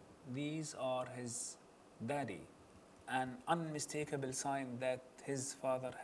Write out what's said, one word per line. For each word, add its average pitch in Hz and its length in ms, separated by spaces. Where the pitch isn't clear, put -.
These 147 460
are 127 260
his 123 420
daddy, 117 360
an 127 300
unmistakable 151 840
sign 135 460
that 127 220
his 135 300
father 127 380